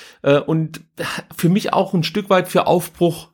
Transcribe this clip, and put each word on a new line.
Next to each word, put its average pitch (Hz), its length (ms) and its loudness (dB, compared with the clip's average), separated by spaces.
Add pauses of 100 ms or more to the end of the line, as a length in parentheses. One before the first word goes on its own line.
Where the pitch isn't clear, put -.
(220)
äh, 143 160 4
und 160 420 -4 (560)
für 170 140 2
mich - 240 0
auch 190 180 0
ein 170 100 2
Stück 202 280 -4
weit 185 180 2
für - 180 0
Aufbruch 170 680 -2